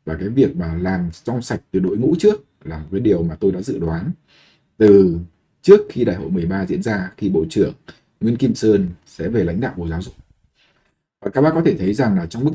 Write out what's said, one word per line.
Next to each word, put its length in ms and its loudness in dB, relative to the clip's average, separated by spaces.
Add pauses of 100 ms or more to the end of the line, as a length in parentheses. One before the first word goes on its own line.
Và 140 -6
cái 100 -6
việc 260 0
mà 260 -6
làm 280 -4 (140)
trong 180 -6
sạch 200 -6 (100)
từ 80 -2
đội 180 -2
ngũ 220 2
trước 240 2 (200)
là 160 -10
một 120 -12
cái 80 -4
điều 240 0
mà 120 -4
tôi 160 0
đã 100 -6
dự 180 -6
đoán 320 -4 (680)
từ 420 6 (420)
trước 280 8
khi 160 -2
Đại 100 0
hội 140 -10
mười 160 -2
ba 200 -2
diễn 180 -4
ra, 340 -4
khi 120 -4
Bộ 200 0
trưởng 240 0 (480)
Nguyễn 160 0
Kim 180 0
Sơn 340 2 (160)
sẽ 240 -10
về 140 0
lãnh 160 -2
đạo 180 -6
Bộ 100 -8
Giáo 140 -4
dục. 120 -14 (1080)
Và 100 -8
các 100 0
bác 120 4
có 120 0
thể 120 2
thấy 160 -2
rằng 220 0
là 100 -2
trong 200 -6
bức 100 0